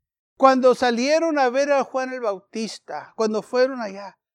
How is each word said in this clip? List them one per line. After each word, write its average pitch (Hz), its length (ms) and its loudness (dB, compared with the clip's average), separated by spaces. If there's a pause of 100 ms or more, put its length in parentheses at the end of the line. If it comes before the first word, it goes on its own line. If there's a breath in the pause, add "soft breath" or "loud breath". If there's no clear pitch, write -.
(400)
Cuando 262 340 6
salieron 294 640 0
a 262 120 2
ver 277 200 0
a 269 140 2
Juan 262 300 -6
el 254 80 -10
Bautista, 196 920 -8
cuando 214 280 -2
fueron 254 400 -2
allá, 196 360 -14 (160)